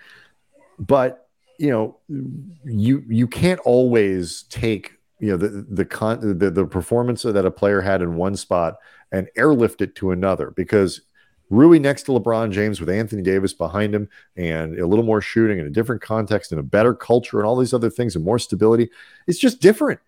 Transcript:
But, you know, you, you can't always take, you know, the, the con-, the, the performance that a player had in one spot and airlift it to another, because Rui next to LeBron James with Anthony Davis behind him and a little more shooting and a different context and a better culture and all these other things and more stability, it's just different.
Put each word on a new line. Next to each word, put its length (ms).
But, 480
you 120
know, 280
you, 440
you 200
can't 320
always 840
take, 500
you 100
know, 60
the, 340
the 140
con-, 520
the, 140
the 160
performance 560
that 240
a 60
player 280
had 220
in 140
one 180
spot 440
and 240
airlift 440
it 140
to 160
another, 400
because 520
Rui 280
next 260
to 80
LeBron 400
James 280
with 80
Anthony 320
Davis 320
behind 420
him 140
and 440
a 80
little 180
more 160
shooting 380
and 100
a 20
different 300
context 500
and 80
a 60
better 300
culture 440
and 80
all 80
these 200
other 160
things 260
and 80
more 140
stability, 520
it's 120
just 220
different. 480